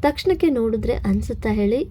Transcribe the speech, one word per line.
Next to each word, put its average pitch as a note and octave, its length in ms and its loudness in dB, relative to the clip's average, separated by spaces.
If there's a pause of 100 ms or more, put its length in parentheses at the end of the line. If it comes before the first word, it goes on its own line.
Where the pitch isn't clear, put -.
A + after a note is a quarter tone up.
ತಕ್ಷಣಕ್ಕೆ E4 480 2
ನೋಡಿದ್ರೆ A3+ 460 0 (140)
ಅನ್ಸುತ್ತಾ G#3+ 440 -2
ಹೇಳಿ G#3+ 260 2 (120)